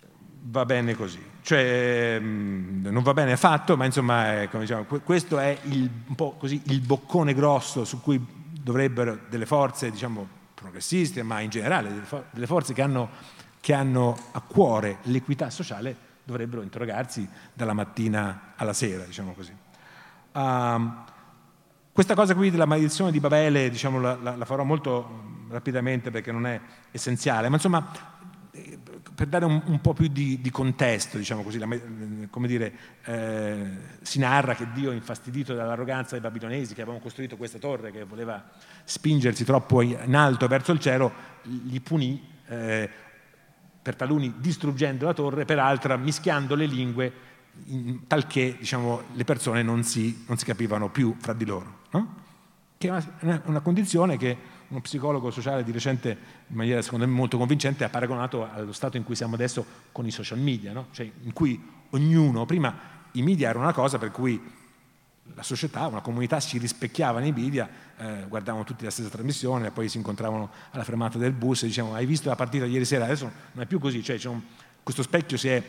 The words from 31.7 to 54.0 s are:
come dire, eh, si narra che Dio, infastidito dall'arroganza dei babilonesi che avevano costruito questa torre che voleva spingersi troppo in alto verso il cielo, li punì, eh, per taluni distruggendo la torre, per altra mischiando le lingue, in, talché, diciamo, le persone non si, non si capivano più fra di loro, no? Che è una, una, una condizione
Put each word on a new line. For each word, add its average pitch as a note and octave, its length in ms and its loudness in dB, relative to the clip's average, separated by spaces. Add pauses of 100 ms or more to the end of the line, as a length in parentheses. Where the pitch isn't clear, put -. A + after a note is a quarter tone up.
come B2 180 -4
dire, A2+ 240 0 (320)
eh, G#2+ 640 -4 (320)
si - 180 -4
narra C3 360 4
che A#2 180 -6
Dio, C3+ 200 -2
infastidito B2 600 -6
dall'arroganza A#2+ 580 -4
dei B2 80 -6
babilonesi A#2 540 -6
che A#2+ 80 -10
avevano A2+ 200 -10
costruito B2 340 -10
questa A2+ 220 -10
torre A2+ 340 -6
che G#2+ 120 -12
voleva A2 380 -8 (420)
spingersi B2 600 2
troppo C3 380 6
in A#2+ 340 2
alto C3 320 6
verso C3+ 240 2
il D3+ 80 2
cielo, C3 320 2 (300)
li B2 380 -6
punì, C#3+ 480 -2 (180)
eh, A2 440 -2 (920)
per B2 120 -4
taluni C3+ 440 0
distruggendo C#3 680 0
la F3 80 2
torre, C#3+ 300 -2
per D3+ 140 2
altra C3+ 380 4
mischiando C#3+ 580 0
le D3+ 120 2
lingue, B2+ 460 -2 (540)
in, B2+ 400 -6
talché, C3 520 2
diciamo, A#2+ 440 -2 (100)
le B2+ 120 -2
persone B2 380 2
non A#2 220 2
si, A2+ 420 -2
non A#2 120 -2
si - 60 -6
capivano G#2 440 0
più A#2 300 2
fra A2+ 160 -4
di A2+ 100 -4
loro, G2 360 -6 (100)
no? G#3 240 -2 (600)
Che F3+ 120 -2
è - 20 -2
una, F3 140 -2 (160)
una, E3 240 0
una D3+ 160 0
condizione F3 560 4